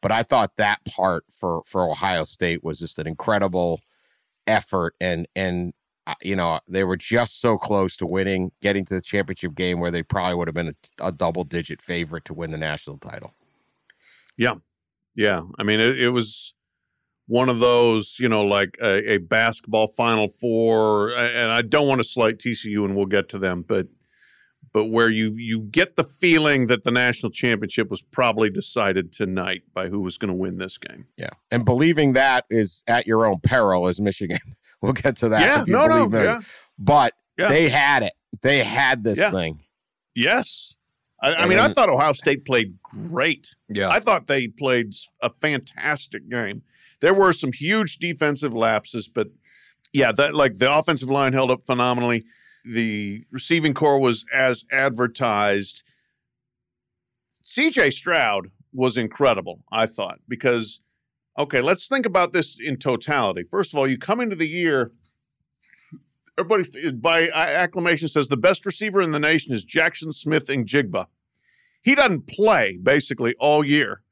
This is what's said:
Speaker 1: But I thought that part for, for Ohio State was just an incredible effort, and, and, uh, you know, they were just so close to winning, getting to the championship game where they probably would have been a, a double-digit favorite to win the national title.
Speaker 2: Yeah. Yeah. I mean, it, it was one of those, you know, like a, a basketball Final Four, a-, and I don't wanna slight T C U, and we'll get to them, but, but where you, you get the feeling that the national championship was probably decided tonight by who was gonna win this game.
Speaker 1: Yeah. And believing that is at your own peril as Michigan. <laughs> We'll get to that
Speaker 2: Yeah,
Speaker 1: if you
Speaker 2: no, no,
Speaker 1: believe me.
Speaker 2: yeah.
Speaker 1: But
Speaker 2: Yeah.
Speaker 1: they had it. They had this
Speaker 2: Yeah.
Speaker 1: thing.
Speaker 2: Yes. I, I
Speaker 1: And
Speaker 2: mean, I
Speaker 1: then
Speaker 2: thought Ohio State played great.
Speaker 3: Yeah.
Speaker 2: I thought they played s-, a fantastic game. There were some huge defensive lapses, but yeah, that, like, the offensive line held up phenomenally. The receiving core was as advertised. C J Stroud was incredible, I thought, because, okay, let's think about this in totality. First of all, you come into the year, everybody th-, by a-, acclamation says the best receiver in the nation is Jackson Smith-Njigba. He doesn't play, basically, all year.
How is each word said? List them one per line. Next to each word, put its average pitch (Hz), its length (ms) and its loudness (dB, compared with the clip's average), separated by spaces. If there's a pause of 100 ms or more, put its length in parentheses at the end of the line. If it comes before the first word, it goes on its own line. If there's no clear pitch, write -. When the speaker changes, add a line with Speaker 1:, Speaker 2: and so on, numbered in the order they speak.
Speaker 1:
But 101 100 0
I 113 120 2
thought 110 340 0
that 104 260 0
part 92 460 -2
for, 85 360 -4
for 90 240 -2
Ohio 85 360 -2
State 85 360 -4
was 78 180 -8
just 82 200 -12
an 78 80 -6
incredible 90 720 -2 (680)
effort, 98 520 -2
and, 87 260 -4 (100)
and, 90 380 -4 (340)
uh, 76 160 -8
you 98 120 -4
know, 85 320 -2
they 95 160 -2
were 92 140 -2
just 117 420 -2
so 113 180 0
close 98 400 -2
to 95 100 -6
winning, 92 440 -2 (100)
getting 98 240 0
to 98 100 -6
the 92 60 -4
championship 92 520 -6
game 90 260 -2
where 85 120 -4
they 85 100 -4
probably 90 320 -2
would 87 140 -4
have 78 80 -8
been 85 140 -4
a, - 380 -10
a 95 40 -4
double-digit 82 720 -6
favorite 85 440 -8
to - 80 -14
win 82 160 -10
the 78 80 -8
national 76 400 -8
title. - 380 -18 (1000)
Speaker 2:
Yeah. 117 180 0 (600)
Yeah. 101 280 0 (160)
I 107 40 -2
mean, 107 160 2
it, 127 200 2
it 123 100 2
was 120 460 -4 (720)
one 123 200 2
of 123 120 0
those, 120 600 4
you 123 80 0
know, 110 140 2
like 101 400 2
a, 107 320 2
a 101 60 2
basketball 110 680 0
Final 113 400 0
Four, 113 800 2
a-, 120 340 0
and 113 80 0
I 120 100 2
don't 143 260 2
wanna 131 160 2
slight 110 360 0
T 120 160 -6
C 110 140 -10
U, 104 160 0
and 98 100 -2
we'll 98 100 0
get 98 240 0
to 107 80 -10
them, 92 240 -4
but, 92 260 -4 (840)
but 107 120 2
where 113 240 2
you, 110 280 0
you 113 240 -4
get 151 340 -2
the 160 80 0
feeling 151 640 2
that 120 180 2
the 123 60 0
national 123 400 0
championship 110 600 -2
was 95 100 -8
probably 113 480 0
decided 95 640 -2
tonight 92 500 -6 (140)
by 92 140 -6
who 101 100 -6
was 92 180 -8
gonna 98 160 -4
win 92 240 -6
this 92 220 -12
game. - 260 -18 (120)
Speaker 1:
Yeah. - 120 -10 (220)
And 120 140 0
believing 143 480 4
that 131 360 4
is 110 380 0
at 117 180 2
your 110 220 4
own 95 140 0
peril 98 460 2
as 90 120 -2
Michigan. 95 440 -2
<laughs> - 60 -20 (320)
We'll 110 120 0
get 135 240 -2
to 117 100 0
that 107 140 4
Speaker 2:
Yeah, 277 200 4
Speaker 1:
if - 60 -4
you 175 60 2
Speaker 2:
no, 277 140 4
no, 320 200 4
Speaker 1:
believe 196 60 -2
me. 220 100 2
Speaker 2:
yeah. 233 160 0 (380)
Speaker 1:
But 127 340 4 (260)
Speaker 2:
Yeah. 202 120 0
Speaker 1:
they 160 180 4
had 139 340 4
it. 101 120 -4 (280)
They 135 220 2
had 120 400 0
this 104 140 0
Speaker 2:
Yeah. 196 120 2
Speaker 1:
thing. 82 300 -4 (560)
Speaker 2:
Yes. 170 580 -2 (480)
I, 143 120 2
I 165 80 0
Speaker 1:
And 175 80 2
Speaker 2:
mean, 190 100 4
I 233 40 6
Speaker 1:
then 254 120 2
Speaker 2:
thought 226 140 4
Ohio 143 240 4
State 143 320 0
played 110 360 0
great. 147 760 -6 (100)
Speaker 3:
Yeah. 98 220 -2
Speaker 2:
I 185 100 2
thought 214 280 0
they 135 200 0
played 120 460 -2
s-, - 160 -18 (120)
a 120 100 -2
fantastic 139 960 -6
game. 113 320 -6 (400)
There 170 120 6
were 190 200 6
some 139 180 -4
huge 180 460 -2
defensive 151 560 -2
lapses, 113 560 0
but 107 180 -2 (640)
yeah, 127 220 2
that, 143 200 2
like, 135 260 2
the 131 140 4
offensive 147 360 0
line 135 240 2
held 131 180 2
up 127 140 -2
phenomenally. 123 580 0 (400)
The 110 680 -6
receiving 156 420 0
core 143 260 2
was 123 240 2 (100)
as 131 380 2
advertised. 117 1120 -2 (1600)
C 294 260 0
J 202 200 2
Stroud 107 600 -2 (200)
was 127 260 0
incredible, 110 760 0
I 110 160 0
thought, - 380 -8
because, 120 540 -2 (580)
okay, 143 240 -2
let's 165 260 -2
think 262 180 -2
about 180 280 0
this - 260 -2
in 135 160 -6
totality. 120 760 -2
First 190 240 -4
of 147 60 -2
all, 135 80 2
you 131 100 -2
come 226 220 -4
into 226 160 -4
the 160 140 -4
year, 151 420 -2 (1500)
everybody 185 320 0
th-, 135 320 -8
by 165 200 4
a-, 165 120 2
acclamation 165 760 0
says 143 180 0
the 139 80 0
best 175 300 2
receiver 196 360 -2
in 170 100 0
the 151 80 -2
nation 151 340 0
is 104 100 -4
Jackson 160 480 -2
Smith-Njigba. 131 960 -2 (760)
He 262 140 4
doesn't 240 320 2
play, 147 560 2
basically, 123 560 0
all 151 260 4
year. 139 360 0 (100)